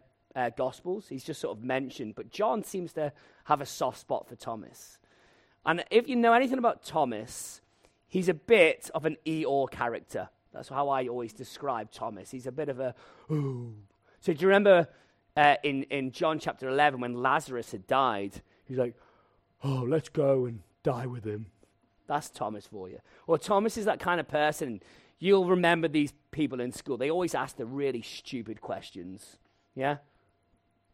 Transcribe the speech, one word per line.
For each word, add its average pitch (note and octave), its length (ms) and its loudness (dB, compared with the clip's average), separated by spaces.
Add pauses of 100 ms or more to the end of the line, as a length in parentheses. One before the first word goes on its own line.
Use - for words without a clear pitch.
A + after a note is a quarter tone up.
(360)
uh, B2 160 -2
Gospels. F3 580 -6
He's C3+ 140 -10
just - 180 -10
sort A2+ 160 -6
of G#2+ 60 -14
mentioned, B2+ 500 -6
but C3+ 160 -14
John F#3+ 340 -2
seems F3+ 300 -8
to D3 180 -4 (340)
have D3 160 2
a C#3 40 -8
soft B2+ 320 -4
spot - 300 -6
for A#2 80 -18
Thomas. - 640 -14 (680)
And E3 240 0
if A#3 180 4
you C4 80 -2
know A#3 180 6
anything B3+ 260 4
about A#3 240 0
Thomas, - 800 -4 (460)
he's F#3 220 0
a F3 40 4
bit E3 600 6
of D3+ 120 -4
an D#3+ 200 -2
Eeyore C#3 460 0
character. A#2 580 -6 (240)
That's - 160 -14
how C#3 200 -2
I C3 180 0
always A#2 260 -8
describe A#2+ 580 -8
Thomas. G#2+ 400 -12
He's B2+ 160 -12
a B2+ 40 -6
bit D3 180 -6
of B2+ 100 -6
a, B2+ 160 -6 (360)
"Ooh." B2+ 440 -4 (440)
So F3+ 140 -2
do C#3 60 -8
you F#3 80 2
remember, G3 400 8 (480)
uh, D3 280 8
in, C#3 200 -2
in C3+ 300 -4
John D#3 260 0
chapter C3 300 -6
eleven C#3 320 4
when A#2+ 200 -6
Lazarus C3 520 -2
had G2 120 -12
died, A2+ 560 0 (220)
he's B2+ 140 -10
like, A#2+ 180 -2 (680)
"Oh, C3+ 240 -2
let's D3+ 220 -2
go C#3 380 2
and A#2 180 -10 (200)
die B2 220 0
with A#2+ 200 -10
him." G#2+ 260 -8 (560)
That's D3 220 -4
Thomas G#2 380 -8
for F#2+ 200 -14
you. - 140 -18 (240)
Or D#3+ 140 2
Thomas G#3 380 2
is B2 80 -4
that G3 140 0
kind F3 200 0
of D3 80 -4
person, D3 520 -2 (380)
you'll F#3+ 280 6
remember E3+ 420 4
these D3 260 0 (160)
people C3+ 320 -2
in B2 100 -4
school. B2 260 -6
They C3 120 -2
always E3+ 240 0
ask C3+ 240 -4
the A#2+ 80 -6
really C3 380 -4
stupid A2 580 -12
questions. - 760 -12 (340)
Yeah? C#3 240 -2 (960)